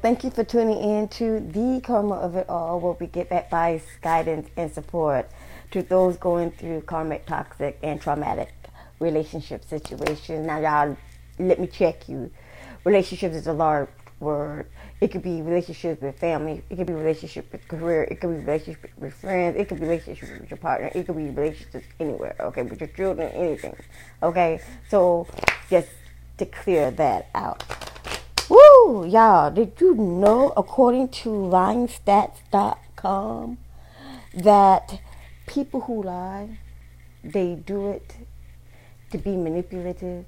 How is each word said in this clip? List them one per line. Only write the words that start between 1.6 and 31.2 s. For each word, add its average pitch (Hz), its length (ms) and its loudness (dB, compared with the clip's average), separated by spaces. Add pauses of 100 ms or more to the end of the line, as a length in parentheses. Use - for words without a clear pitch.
Karma 208 320 0
of 175 200 -6
It 185 140 -4
All, 170 300 -4
where 175 140 -2
we 175 120 -8
give 175 260 -8
advice, 170 520 -2 (180)
guidance, 160 560 -2
and 160 160 -6
support 151 560 -2 (400)
to 185 140 -4
those 185 340 2
going 170 320 -2
through 165 320 -10
karmic, 160 460 -8
toxic, 143 560 -8
and 151 180 -6
traumatic 147 500 -4 (480)
relationship 156 640 -4
situations. 151 840 -8
Now, 156 100 -4
y'all, 147 400 0 (400)
let 180 220 2
me 180 80 -4
check 175 420 -2
you. 131 220 -10 (540)
Relationships 185 500 0
is 156 100 -10
a 160 80 -4
large 151 340 0 (320)
word. 147 460 -6 (340)
It 214 100 2
could 185 120 -6
be 165 220 -6
relationships 170 580 -4
with 135 160 -8
family. 156 540 -4
It 180 60 -10
could 175 100 -4
be 175 60 -6
relationship 156 580 -4
with - 160 -16
career. 165 380 -2
It - 140 -10
could 175 120 -4
be 160 120 -6
relationship 156 540 -6
with 135 160 -12
friends. 180 440 -2
It 202 120 -4
could 160 100 -8
be 156 60 -6
relationship - 560 -6
with - 80 -18
your 139 80 -12
partner. - 380 -4
It 180 100 -4
could 170 120 -6
be 151 120 -8
relationships 147 560 -6 (140)
anywhere, - 400 -6
okay, - 240 -6
with - 160 -10
your 151 100 -10
children, 180 440 -4
anything, - 420 -6 (480)
okay? 165 360 0 (300)
So, 175 380 2 (420)
just 175 200 2 (500)
to 185 80 -4
clear 160 420 0
that 131 460 -2
out. - 280 -6 (840)
Woo! 453 560 12
Y'all, 185 460 6
did 196 280 0
you 359 140 6
know, 214 640 4
according 254 520 4
to - 200 -8